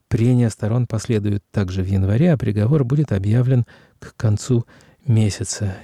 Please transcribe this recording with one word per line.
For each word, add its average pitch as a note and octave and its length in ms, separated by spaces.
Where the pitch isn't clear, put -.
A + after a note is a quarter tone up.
прения A#2 420
сторон A#2 340
последуют G#2 640
также F#2+ 320
в F#2 60
январе, G2+ 460
а C3 40
приговор A2+ 460
будет C3+ 300
объявлен A#2+ 520
к - 180
концу A#2 500
месяца. G#2+ 760